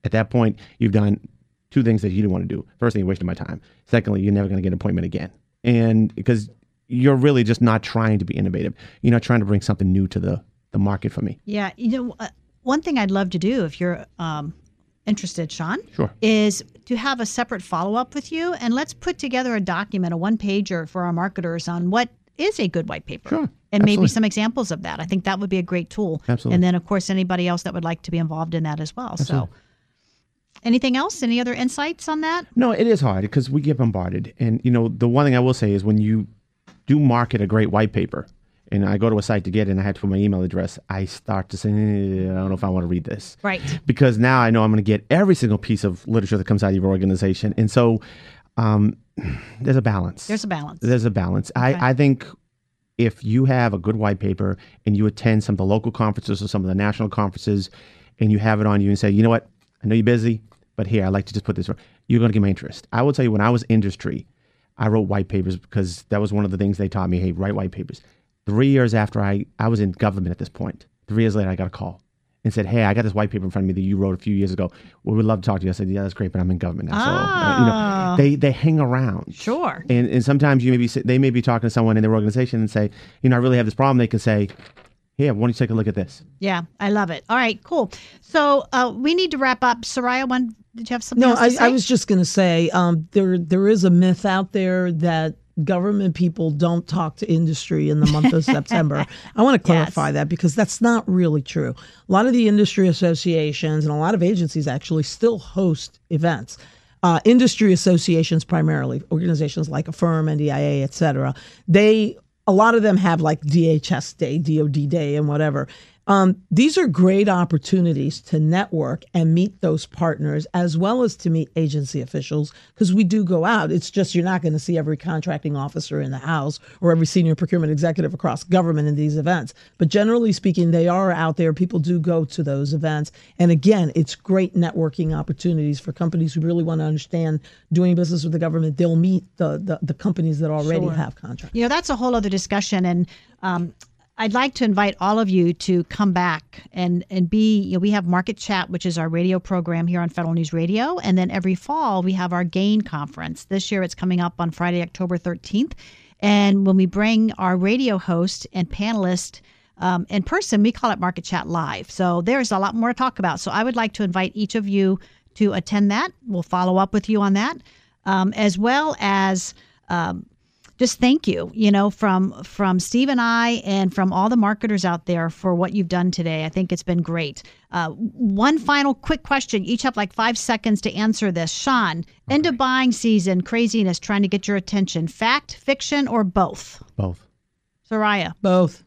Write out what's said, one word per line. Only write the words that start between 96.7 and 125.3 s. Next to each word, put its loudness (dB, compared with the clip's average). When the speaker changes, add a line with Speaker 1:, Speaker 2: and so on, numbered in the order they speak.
Speaker 3:
talk -4
to -8
industry 0
in 2
the 6
month 4
of 2
Speaker 2:
<laughs> 2
Speaker 3:
September. 0
I 4
wanna 6
clarify 2
Speaker 2:
Yes. -2
Speaker 3:
that -2
because 0
that's 0
not 2
really 2
true. -4
A -2
lot 4
of 2
the 4
industry 4
associations 0
and -2
a -2
lot 0
of 0
agencies 0
actually -2
still 0
host -2
events. -2
Uh, 4
industry 6
associations 2
primarily, -2
organizations -2
like -4
Affirm, 0
N -2
D 0
I -2
A, 0
et -6
cetera, 0
they, 4
a 4
lot 6
of 4
them 4
have, 2
like, 0
D 4
H 2
S -4
Day, -4
D 0
O 2
D -2
Day, -2
and 0
whatever. -2
Um, 4
these 4
are 2
great 4
opportunities 0
to -2
network 0
and 4
meet 0
those 0
partners, -2
as 0
well 2
as -2
to -4
meet 0
agency -2
officials, -6
'cause 2
we 4
do 2
go 0
out. 0
It's -2
just 0
you're 2
not 0
gonna 0
see -2
every -2
contracting -4